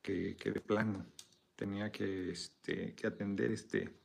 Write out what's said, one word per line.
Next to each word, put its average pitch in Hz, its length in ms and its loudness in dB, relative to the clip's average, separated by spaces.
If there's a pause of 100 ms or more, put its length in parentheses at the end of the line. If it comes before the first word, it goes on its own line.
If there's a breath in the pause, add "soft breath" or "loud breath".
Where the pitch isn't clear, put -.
que, 90 360 0
que - 160 0
de 107 80 0
plano 107 440 2 (520)
tenía 101 340 0
que, 95 400 -2
este, - 640 -4
que - 140 -4
atender 101 420 2
este 104 420 0 (120)